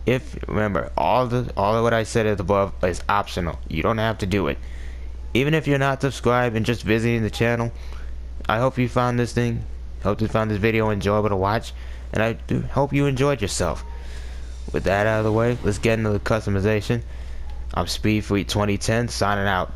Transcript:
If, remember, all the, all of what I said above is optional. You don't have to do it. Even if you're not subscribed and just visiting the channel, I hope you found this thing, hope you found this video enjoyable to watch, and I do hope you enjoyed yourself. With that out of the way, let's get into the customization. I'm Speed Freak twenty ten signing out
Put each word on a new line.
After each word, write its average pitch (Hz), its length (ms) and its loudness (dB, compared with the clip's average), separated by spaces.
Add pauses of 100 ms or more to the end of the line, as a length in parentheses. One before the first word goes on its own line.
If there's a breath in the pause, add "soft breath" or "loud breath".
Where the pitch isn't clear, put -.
If, 123 320 -2 (120)
remember, 90 500 -2
all 110 300 2
the, 120 280 -2
all 101 200 2
of 117 80 2
what 117 100 4
I 113 80 2
said 110 240 0
above 98 480 2 (100)
is 90 240 0
optional. 92 600 0
You - 160 -2
don't 110 160 2
have 110 180 0
to 107 80 -2
do 92 220 2
it. 69 100 -2 (800 loud breath)
Even 139 180 4
if 147 140 0
you're 143 100 4
not 135 240 0
subscribed 123 540 2
and 110 100 2
just 117 160 0
visiting 113 400 2
the 107 80 0
channel, 117 420 0 (800 loud breath)
I 107 80 4
hope 127 220 2
you 123 100 4
found 123 300 2
this 117 120 2
thing, 117 320 0 (380)
hope 101 180 0
you 107 80 2
found 110 220 2
this 107 80 0
video 110 320 4
enjoyable 104 400 2
to 101 60 0
watch, 98 380 0 (400 loud breath)
and 107 100 2
I 113 100 0
do - 280 -2
hope 135 320 0
you 143 120 2
enjoyed 139 380 2
yourself. 87 400 -2 (920 loud breath)
With - 120 0
that 101 200 2
out 110 140 2
of 110 60 0
the 110 60 2
way, 117 320 2
let's 104 140 0
get 113 220 2
into 110 100 0
the 101 100 2
customization. 107 840 0 (720 loud breath)
I'm 87 100 0
Speed 107 400 0
Freak 98 220 0
twenty 104 320 0
ten 117 280 0
signing 101 400 0
out 92 280 0